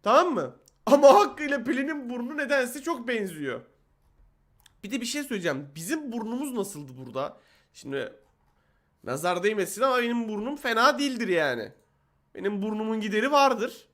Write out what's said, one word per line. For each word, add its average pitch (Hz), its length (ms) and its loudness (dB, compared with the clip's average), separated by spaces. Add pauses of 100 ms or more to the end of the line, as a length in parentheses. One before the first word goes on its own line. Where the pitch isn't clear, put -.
Tamam 302 320 4
mı? 139 220 -4 (300)
Ama 277 280 10
Hakkı 302 300 4
ile 277 200 -2
Pelin'in 269 460 -4
burnu 247 260 -6
nedense 269 460 -2
çok 254 260 -4
benziyor. 160 520 -4 (1200)
Bir 202 60 -10
de 254 100 -4
bir 233 60 -8
şey 285 160 -4
söyleyeceğim. 170 520 -4
Bizim 240 380 -6
burnumuz 240 400 -6
nasıldı 147 440 -8
burada? 131 440 -8 (320)
Şimdi 135 400 -8 (920)
nazar 160 380 -2
değmesin 208 400 -2
ama 254 160 2
benim 233 300 -2
burnum 214 280 -4
fena 247 420 2
değildir 247 300 -2
yani. 139 440 0 (640)
Benim 196 280 -4
burnumun 220 380 -4
gideri 214 320 0
vardır. 262 600 2